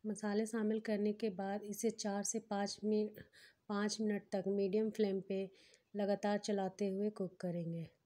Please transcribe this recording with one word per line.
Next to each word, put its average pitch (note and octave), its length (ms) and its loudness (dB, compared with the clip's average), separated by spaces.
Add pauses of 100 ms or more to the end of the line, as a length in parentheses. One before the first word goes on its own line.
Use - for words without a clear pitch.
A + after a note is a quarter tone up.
मसाले G#3+ 400 0
शामिल A3 340 0
करने G#3 320 0
के G#3 180 0
बाद G3 320 -4
इसे G#3 280 0
चार G3+ 320 -2
से A3 160 -2
पाँच G3+ 460 -2
मिन-, G#3+ 380 2 (460)
पाँच G#3 320 0
मिनट G#3 220 2 (100)
तक F#3+ 140 0
मीडियम G3+ 440 2
फ्लेम G3 300 2
पे F#3+ 300 -4 (460)
लगातार G3+ 420 2
चलाते G3 500 0
हुए G3+ 220 0
कुक F#3 260 -6
करेंगे। E3+ 540 -4 (160)